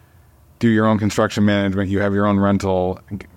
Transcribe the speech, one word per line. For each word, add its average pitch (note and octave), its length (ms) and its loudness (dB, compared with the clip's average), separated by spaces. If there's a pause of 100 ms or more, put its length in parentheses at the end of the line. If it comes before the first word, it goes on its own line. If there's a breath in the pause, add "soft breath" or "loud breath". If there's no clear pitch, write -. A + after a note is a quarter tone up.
(580 soft breath)
do A#2+ 100 2
your A2 180 2
own A2 120 2
construction G#2 460 0
management, G2+ 460 0
you G2 100 0
have G2+ 120 0
your G2+ 140 0
own G2+ 120 2
rental F#2+ 640 0 (160)
g-, - 100 -14 (100)